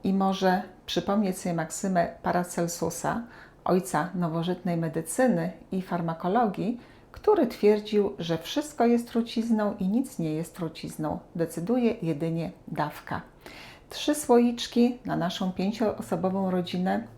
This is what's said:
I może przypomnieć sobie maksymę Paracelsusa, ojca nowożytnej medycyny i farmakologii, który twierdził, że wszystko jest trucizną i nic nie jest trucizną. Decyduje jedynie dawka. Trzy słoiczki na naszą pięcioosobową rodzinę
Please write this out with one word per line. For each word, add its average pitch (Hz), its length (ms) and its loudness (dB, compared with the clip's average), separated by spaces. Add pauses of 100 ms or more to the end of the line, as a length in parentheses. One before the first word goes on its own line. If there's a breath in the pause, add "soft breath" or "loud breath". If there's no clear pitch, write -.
I 190 100 0
może 190 480 2 (240)
przypomnieć 196 520 0
sobie 175 180 -4
maksymę 170 520 0 (160)
Paracelsusa, 170 960 -2 (440 loud breath)
ojca 175 500 2
nowożytnej 170 640 -2
medycyny 165 760 0 (200)
i 190 100 -2
farmakologii, 180 1000 0 (320 loud breath)
który 349 360 4
twierdził, 208 720 2
że 165 180 0
wszystko - 480 -2
jest 233 240 4
trucizną 226 720 0
i 185 80 0
nic 233 320 0
nie 160 140 0
jest 165 220 -4
trucizną. 165 640 -6 (160)
Decyduje 196 640 0
jedynie 165 500 -2 (160)
dawka. 160 540 -6 (680 loud breath)
Trzy - 260 0
słoiczki 240 920 4
na 160 100 -2
naszą 180 360 -2
pięcioosobową 190 1000 0
rodzinę 185 560 0 (100)